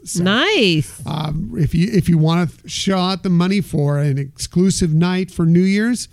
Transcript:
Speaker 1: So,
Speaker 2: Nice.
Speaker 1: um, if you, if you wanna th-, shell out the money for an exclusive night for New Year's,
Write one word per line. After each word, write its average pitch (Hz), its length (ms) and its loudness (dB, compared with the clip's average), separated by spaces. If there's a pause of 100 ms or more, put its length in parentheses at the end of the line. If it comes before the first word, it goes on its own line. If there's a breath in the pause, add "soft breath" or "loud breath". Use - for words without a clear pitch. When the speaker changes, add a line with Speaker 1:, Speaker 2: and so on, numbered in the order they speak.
Speaker 1:
So, - 200 -4
Speaker 2:
Nice. 220 800 0
Speaker 1:
um, 156 500 -6
if 156 180 -2
you, 170 160 2
if 202 200 0
you 165 80 4
wanna 165 300 2
th-, - 220 -16
shell 190 300 -2
out 180 220 -2
the 190 80 -2
money 180 320 2
for 143 360 -2
an 143 200 0
exclusive 175 760 -2
night 180 380 0
for 175 160 -2
New 170 160 4
Year's, 208 500 0